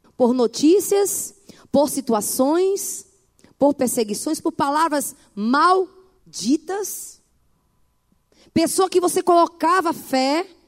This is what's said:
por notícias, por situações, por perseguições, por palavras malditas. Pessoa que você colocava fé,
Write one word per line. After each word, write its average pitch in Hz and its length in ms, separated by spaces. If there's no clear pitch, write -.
por 247 180
notícias, 339 1000
por 277 180
situações, 285 1160
por 285 160
perseguições, 240 680
por 330 120
palavras 302 640
malditas. 311 1900
Pessoa 330 360
que 370 120
você 359 200
colocava 339 720
fé, 277 540